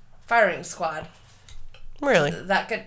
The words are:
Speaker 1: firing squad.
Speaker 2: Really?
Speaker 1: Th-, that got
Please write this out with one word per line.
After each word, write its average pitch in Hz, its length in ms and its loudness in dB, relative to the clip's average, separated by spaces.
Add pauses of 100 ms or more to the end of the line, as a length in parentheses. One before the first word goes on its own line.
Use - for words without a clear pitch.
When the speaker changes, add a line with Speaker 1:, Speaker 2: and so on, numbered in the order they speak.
(260)
Speaker 1:
firing 190 380 4
squad. 160 420 -6 (960)
Speaker 2:
Really? 185 300 4
Speaker 1:
Th-, 170 160 -8
that 190 220 0
got 220 180 -6